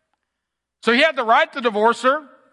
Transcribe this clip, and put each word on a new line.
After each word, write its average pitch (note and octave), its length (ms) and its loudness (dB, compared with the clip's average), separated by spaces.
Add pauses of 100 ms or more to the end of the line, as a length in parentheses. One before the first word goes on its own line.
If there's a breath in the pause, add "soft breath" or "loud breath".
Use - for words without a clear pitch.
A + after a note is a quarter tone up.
(840)
So A3+ 100 0
he B3 80 2
had D#4 160 0
the B3+ 80 -4
right C#4 300 2
to C#4 60 -10
divorce A3+ 420 -2
her. C#4 260 -2 (240)